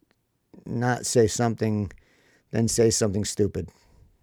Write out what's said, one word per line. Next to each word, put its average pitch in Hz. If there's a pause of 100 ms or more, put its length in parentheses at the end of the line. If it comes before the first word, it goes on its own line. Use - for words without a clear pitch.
(640)
not 123
say 113
something 107 (600)
than 113
say 113
something 104
stupid. 92 (540)